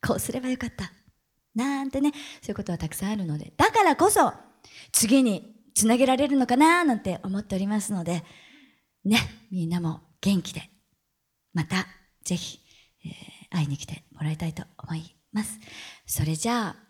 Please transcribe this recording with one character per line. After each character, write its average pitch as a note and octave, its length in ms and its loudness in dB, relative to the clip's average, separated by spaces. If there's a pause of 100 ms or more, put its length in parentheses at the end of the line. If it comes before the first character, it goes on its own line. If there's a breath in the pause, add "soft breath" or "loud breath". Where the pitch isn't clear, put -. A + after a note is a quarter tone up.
こ - 100 2
う A3+ 40 -4
す - 140 -6
れ C4 80 -4
ば B3+ 80 -6
よ B3+ 80 -2
か B3 100 -6
っ - 40 -8
た。」 - 200 -10 (640)
な C4+ 300 -2
ん C4+ 60 -6
て C4+ 100 -2
ね、 D4 100 4 (300 loud breath)
そ - 60 -16
う - 20 -14
い - 20 -2
う G3+ 40 -4
こ G3+ 80 -8
と F3+ 100 -4
は E3 40 -4
た D#3+ 120 -4
く - 40 -14
さ - 140 -4
ん G#3 40 -2
あ A3 40 -2
る G3 100 -2
の D3+ 120 -2
で、 - 180 -10
だ A4 160 4
か A4 120 4
ら F4 120 6
こ F4+ 140 4
そ、 E4+ 240 4 (580 loud breath)
次 B3+ 320 4
に G#3+ 320 -2 (180)
つ G#3 140 2
な A3+ 80 6
げ B3+ 100 6
ら C4 120 4
れ C#4+ 100 2
る C#4 100 2
の B3+ 80 4
か B3 120 2
な E4 260 6
な C#4 120 4
ん G#3 80 -6
て F3+ 200 -4
思 F#3+ 160 -4
っ G#3 40 -8
て - 120 -6
お - 20 0
り G3 100 -2
ま G#3 120 0
す G3+ 140 -6
の F3+ 100 -4
で、 E3+ 220 -2 (800 soft breath)
ね、 G#3+ 140 4 (300)
み F3+ 180 -4
ん - 20 -2
な F3 100 -2
も D#3+ 220 -4 (180)
元 G3 220 2
気 - 120 -10
で、 - 160 -14 (840)
ま D#3+ 120 0
た F#3 220 -4 (360)
ぜ F3+ 120 -4
ひ、 - 240 -10 (460 soft breath)
え E3 40 -12 (440)
ー、 F3+ 40 -2
会 D#3 80 0
い - 20 -6
に C#3 100 -4
来 - 80 -12
て - 180 -16 (100)
も - 80 -10
ら D3+ 100 -2
い D#3 60 -6
た E3+ 100 -6
い D#3+ 60 -6
と F3+ 100 -10 (140)
思 - 180 -10
い D#3+ 200 -12 (180)
ま G#3+ 100 -2
す。 - 160 -10 (460 loud breath)
そ - 200 -2
れ D#3 100 -2
じ A3+ 140 -2
ゃ A#3 180 0
あ - 80 -8 (140)